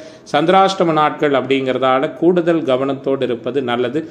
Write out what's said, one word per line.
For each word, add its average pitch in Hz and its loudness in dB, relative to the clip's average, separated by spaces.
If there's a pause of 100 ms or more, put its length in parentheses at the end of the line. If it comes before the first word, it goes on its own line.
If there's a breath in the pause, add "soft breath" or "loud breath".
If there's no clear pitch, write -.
(320 loud breath)
சந்திராஷ்டம 180 2
நாட்கள் 151 0
அப்படிங்கிறதால 131 0
கூடுதல் 170 0
கவனத்தோடு 131 -2
இருப்பது 123 -4
நல்லது. 123 -2 (100)